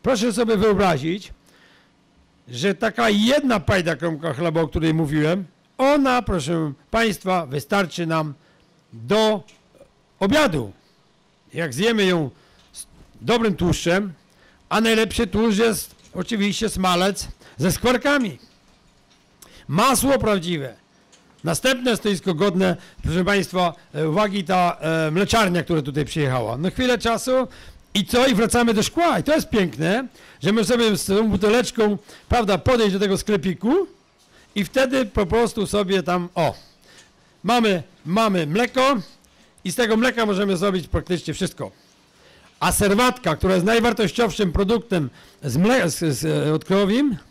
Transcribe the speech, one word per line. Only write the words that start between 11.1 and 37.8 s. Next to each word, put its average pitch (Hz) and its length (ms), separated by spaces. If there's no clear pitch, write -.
Jak 147 200
zjemy 208 320
ją 165 240
z - 140
dobrym 208 360
tłuszczem, 175 560
a 202 120
najlepszy 226 460
tłuszcz 208 320
jest 226 360
oczywiście 202 540
smalec 185 600
ze 165 160
skwarkami. 254 680
Masło 247 500
prawdziwe. 170 560
Następne 247 520
stoisko 190 380
godne, 185 420
proszę 175 220
państwa, 185 480
e, 156 140
uwagi, 196 360
ta, 180 360
e, 160 300
mleczarnia, 190 520
która 160 200
tutaj 143 220
przyjechała. 127 540
No 175 120
chwilę 247 280
czasu 247 500
i 202 100
co? 247 220
I 262 80
wracamy 233 400
do 208 80
szkła. 320 360
I 151 40
to 302 120
jest 302 140
piękne, 185 580
że 180 100
my 220 120
sobie 226 320
z - 80
tą 214 240
buteleczką, 208 680
prawda, 208 300
podejść 226 340
do 196 60
tego 196 200
sklepiku 208 680
i 202 100
wtedy 262 420
po 202 200
prostu 214 400
sobie 196 360
tam, 175 320
o, 151 200
mamy, 208 380